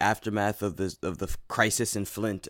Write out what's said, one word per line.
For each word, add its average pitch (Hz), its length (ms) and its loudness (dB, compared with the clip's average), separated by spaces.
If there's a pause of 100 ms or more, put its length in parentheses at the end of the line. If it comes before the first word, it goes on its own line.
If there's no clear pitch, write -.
aftermath 104 600 2
of 92 140 0
the, 92 260 -2
of 87 160 -2
the - 180 -2 (120)
crisis 110 460 2
in 101 120 -2
Flint, 104 440 -4